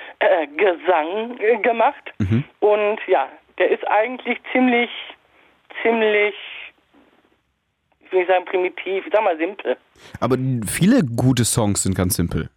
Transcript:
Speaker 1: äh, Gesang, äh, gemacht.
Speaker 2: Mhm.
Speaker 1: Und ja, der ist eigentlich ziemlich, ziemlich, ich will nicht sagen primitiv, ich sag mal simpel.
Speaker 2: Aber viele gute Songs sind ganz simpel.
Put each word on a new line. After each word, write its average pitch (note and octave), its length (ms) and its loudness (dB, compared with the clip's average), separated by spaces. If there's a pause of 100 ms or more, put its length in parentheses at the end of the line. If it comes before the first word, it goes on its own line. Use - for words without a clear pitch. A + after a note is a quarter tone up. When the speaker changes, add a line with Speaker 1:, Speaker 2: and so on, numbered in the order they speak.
(180)
Speaker 1:
äh, F#3 300 2
Gesang, F3 920 0
äh, A3 220 2
gemacht. A#3 560 0
Speaker 2:
Mhm. A2 260 0 (140)
Speaker 1:
Und G#3 480 2
ja, D#3 220 2 (300)
der F3+ 120 2
ist - 180 -2
eigentlich A#3 500 -2 (140)
ziemlich, B3 380 2 (920)
ziemlich, G#3+ 520 2 (1700)
ich - 80 -12
will F#3+ 80 2
nicht F3 80 0
sagen F3+ 160 2
primitiv, F3+ 640 -4
ich D#3 60 -6
sag G#3+ 100 2
mal F3+ 160 0
simpel. E3 380 -4 (420)
Speaker 2:
Aber B2 180 0 (300)
viele A3 380 4
gute A#2+ 400 2
Songs G#2 400 0
sind F#2+ 120 0
ganz F#2 200 0
simpel. - 400 -2